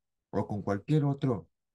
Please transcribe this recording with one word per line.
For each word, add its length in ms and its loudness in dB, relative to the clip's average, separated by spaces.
o 160 -2
con 160 -6
cualquier 420 2
otro, 440 0